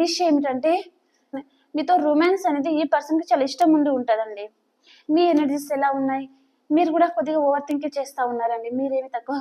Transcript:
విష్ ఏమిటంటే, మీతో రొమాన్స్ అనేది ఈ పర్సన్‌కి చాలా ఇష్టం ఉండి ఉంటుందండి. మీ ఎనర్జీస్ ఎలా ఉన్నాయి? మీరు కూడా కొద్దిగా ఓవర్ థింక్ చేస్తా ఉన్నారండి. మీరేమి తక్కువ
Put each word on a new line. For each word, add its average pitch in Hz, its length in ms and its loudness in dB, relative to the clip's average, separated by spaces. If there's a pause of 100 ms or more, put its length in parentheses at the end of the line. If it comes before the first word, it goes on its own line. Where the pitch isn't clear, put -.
విష్ 330 180 0 (100)
ఏమిటంటే, 285 440 0 (1040)
మీతో 320 180 0 (100)
రొమాన్స్ 349 460 2
అనేది 285 200 -2 (100)
ఈ 330 120 0
పర్సన్‌కి 311 380 0
చాలా 294 180 2
ఇష్టం 330 280 2
ఉండి 294 220 2
ఉంటుందండి. 220 460 -4 (720)
మీ 339 80 4 (100)
ఎనర్జీస్ 285 340 0 (100)
ఎలా 277 120 0 (100)
ఉన్నాయి? 269 260 -2 (520)
మీరు 339 200 4
కూడా 339 100 4 (100)
కొద్దిగా 311 320 0
ఓవర్ 277 200 0
థింక్ 294 180 -4 (120)
చేస్తా 269 240 -6 (100)
ఉన్నారండి. 233 460 -4
మీరేమి 262 380 -4
తక్కువ 262 240 -6